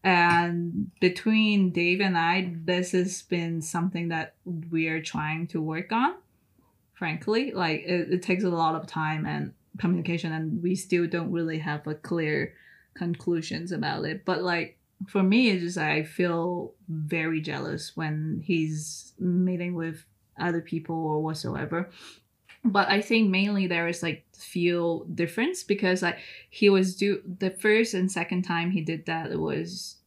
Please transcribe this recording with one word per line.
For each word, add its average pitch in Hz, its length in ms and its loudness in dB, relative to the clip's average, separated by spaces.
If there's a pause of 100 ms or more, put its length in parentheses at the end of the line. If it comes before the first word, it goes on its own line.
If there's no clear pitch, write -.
And 175 960 4
between 202 720 4
Dave 175 300 2
and 190 160 2
I, 175 360 2 (120)
this 180 280 0
has 185 300 2
been 170 380 -2
something 170 480 -2
that 160 260 -4 (100)
we're 160 560 -2
trying 156 460 -4
to 160 140 -4
work 156 300 -4
on, 262 240 0 (800)
frankly. 214 580 -2
Like, 160 340 -2
it, 175 280 0
it 180 80 0
takes 185 220 0
a 185 60 2
lot 165 260 2
of 160 120 -8
time 156 380 -2
and 147 280 -6 (240)
communication, 170 540 0
and 160 320 -4
we 185 120 0
still 175 320 0
don't 165 240 -2
really 160 280 -2
have 151 260 -4
a 151 80 -6
clear 151 600 -2 (420)
conclusions 170 760 -4
about 147 340 -4
it. 147 200 -6
But, 180 180 0
like, 175 360 -2 (280)
for 196 140 2
me, 220 280 6
it's 180 140 2
just, 175 140 -4
I 151 260 0
feel 175 680 -2 (160)
very 160 520 -2
jealous 147 540 -6
when 156 480 -4
he's 156 760 -4
meeting 180 560 0
with 165 280 -6 (360)
other 170 220 0
people 165 340 -6
or 156 260 0
whatsoever. 156 680 -4 (720)
But 202 260 4
I 202 120 4
think 220 280 4
mainly 196 360 2
there 170 220 0
is, 170 160 -4
like, 156 220 -4 (100)
feel 170 680 0
difference 220 580 -2
because, 190 380 2
like, 175 180 0 (300)
he 202 200 4
was 190 260 6
do-, 202 260 0 (180)
the 190 100 0
first 220 440 4
and 185 180 2
second 180 320 -2
time 175 280 0
he 185 100 0
did 160 260 -4
that 160 320 -4
was - 560 -4 (120)